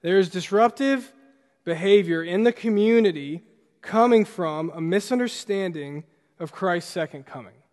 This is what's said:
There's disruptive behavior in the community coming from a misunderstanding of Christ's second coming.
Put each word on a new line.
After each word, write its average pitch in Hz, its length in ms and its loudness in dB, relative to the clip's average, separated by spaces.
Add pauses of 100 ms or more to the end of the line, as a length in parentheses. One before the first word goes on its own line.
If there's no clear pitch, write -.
There's 185 260 2
disruptive 233 840 0 (520)
behavior 170 600 2
in 180 180 0
the 233 100 4
community 208 880 2 (380)
coming 226 440 4
from 160 460 -6
a - 100 -14
misunderstanding 185 1200 -4 (380)
of 160 120 -10
Christ's 175 380 -4
second 156 340 -8
coming. 110 300 -18 (180)